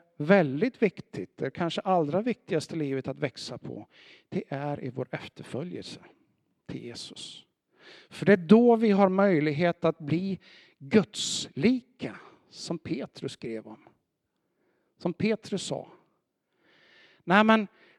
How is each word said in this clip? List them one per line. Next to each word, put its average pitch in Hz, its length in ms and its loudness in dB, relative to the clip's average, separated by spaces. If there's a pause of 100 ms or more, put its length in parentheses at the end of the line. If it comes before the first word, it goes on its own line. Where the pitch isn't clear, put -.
(180)
väldigt 160 640 2
viktigt, - 560 -4
det 135 140 -6
kanske 170 300 -4
allra 175 400 0
viktigaste 196 540 -4
i - 20 -6
livet 135 300 -4
att 135 120 -8
växa 131 380 -8
på, 113 300 -14 (420)
det - 200 -6
är 143 340 -6
i 127 60 -8
vår 127 220 -8
efterföljelse - 880 -12 (680)
till - 160 -12
Jesus. - 600 -16 (640)
För - 160 -12
det 190 80 8
är 208 40 8
då 226 380 8
vi 220 160 4
har 196 180 6
möjlighet 170 760 2
att 165 140 0
bli 175 400 -4 (400)
gudslika, - 1400 -2 (340)
som - 300 -10
Petrus - 520 -10
skrev 110 360 -12
om. - 220 -20 (1080)
Som 180 160 -4
Petrus 208 500 -4
sa: - 240 -8 (1400)
"Nej, 196 200 4
men 220 240 4 (320)